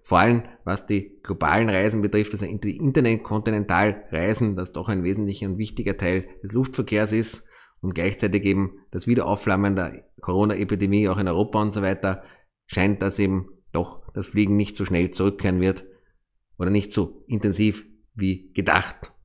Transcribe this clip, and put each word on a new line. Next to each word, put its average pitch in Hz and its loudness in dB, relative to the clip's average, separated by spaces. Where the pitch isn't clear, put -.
vor 87 2
allem 117 4
was 95 -4
die 104 -4
globalen 95 0
Reisen 104 2
betrifft, 104 0
also 101 -6
die 101 -6
Interkontinentalreisen, 107 0
das 92 -6
doch 92 -6
ein 95 0
wesentlicher 98 -2
und 92 -4
wichtiger 104 -4
Teil 92 -2
des 101 -10
Luftverkehrs 110 0
ist, 113 -2
und 92 -4
gleichzeitig 98 0
eben 98 0
das - -6
Wiederaufflammen 101 2
der 90 -6
Corona-Epidemie 101 2
auch 92 0
in 95 0
Europa 104 0
und 107 0
so 104 -2
weiter, 95 -2
scheint, 98 2
dass 98 0
eben 98 0
doch - -6
das - -8
Fliegen 101 2
nicht 104 0
so 98 -2
schnell 90 2
zurückkehren 95 0
wird 95 0
oder 90 -2
nicht 101 0
so - -4
intensiv 104 0
wie 95 -2
gedacht. - 0